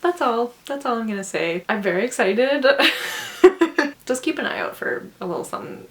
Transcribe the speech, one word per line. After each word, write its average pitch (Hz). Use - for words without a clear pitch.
That's 349
all. 240
That's 277
all 247
I'm 226
gonna 202
say. 170
I'm 214
very 190
excited. 254
<laughs> -
Just 254
keep -
an 254
eye -
out -
for -
a 196
little 175
something. 113